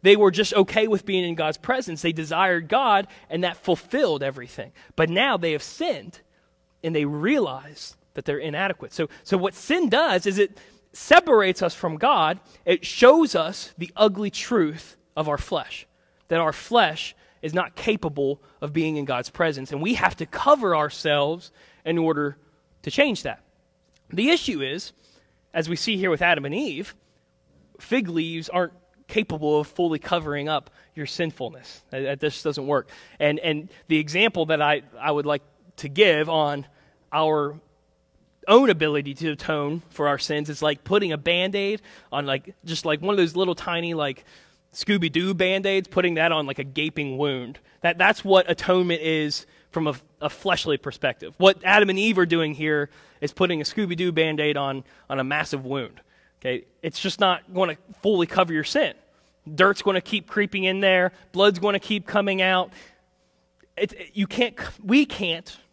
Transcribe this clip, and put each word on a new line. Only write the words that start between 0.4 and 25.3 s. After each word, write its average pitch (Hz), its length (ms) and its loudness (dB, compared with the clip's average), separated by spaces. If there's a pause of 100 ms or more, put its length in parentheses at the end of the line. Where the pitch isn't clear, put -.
okay 214 340 2
with 208 160 0
being 185 200 0
in 170 100 -4
God's 156 240 -2
presence. 240 460 -4
They 170 80 0
desired 165 560 0
God, 208 400 2 (240)
and 170 120 -2
that 175 140 -4
fulfilled 170 640 0
everything. 131 520 -10 (220)
But 160 140 2
now 220 280 2
they 165 160 0
have 147 100 -4
sinned, 220 560 -8 (640)
and 165 120 -4
they 147 100 2
realize 147 920 -2 (180)
that 139 120 -10
they're 147 120 -2
inadequate. 160 560 -6
So, 160 160 -4 (140)
so 196 140 -2
what 190 180 -2
sin 320 340 0
does 226 380 2
is 196 100 -2
it 202 220 0 (340)
separates 247 680 4
us 147 100 -2
from 160 240 -6
God. 185 420 2 (240)
It 175 220 0
shows 285 480 6
us 156 420 -4
the 170 200 -10
ugly 202 340 2
truth 160 680 -4 (200)
of 151 100 -2
our 143 120 -2
flesh, - 480 -8 (400)
that 165 120 0
our 156 140 0
flesh 185 600 0 (260)
is 156 140 -6
not 180 200 -2
capable 143 640 -2 (220)
of 147 100 -6
being 156 260 -2
in 139 80 -4
God's 127 260 -6
presence, 143 400 -4
and 143 100 -6
we 220 140 0
have - 220 0
to 160 100 -8
cover 240 480 2
ourselves 151 760 -2 (320)
in 165 140 -2
order 147 400 0 (460)
to 151 60 -6
change 277 320 0
that. 117 220 -10 (680)
The 220 220 2
issue 226 320 0
is, 143 280 -8 (640)